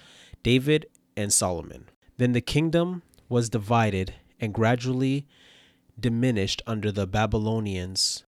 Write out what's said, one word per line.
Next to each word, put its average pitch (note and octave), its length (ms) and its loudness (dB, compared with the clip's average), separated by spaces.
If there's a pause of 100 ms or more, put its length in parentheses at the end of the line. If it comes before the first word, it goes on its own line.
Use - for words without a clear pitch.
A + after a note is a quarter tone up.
(440)
David C3+ 440 2 (280)
and G#2 160 -2
Solomon. - 540 -2 (320)
Then B2 160 2
the A#2+ 80 2
kingdom E3+ 600 0 (260)
was A#2+ 200 0
divided G#2 640 0 (240)
and G#2+ 140 -4
gradually B2+ 760 0 (720)
diminished A#2 680 0
under G#2+ 240 -2
the G2 140 -2
Babylonians. G#2 1200 -2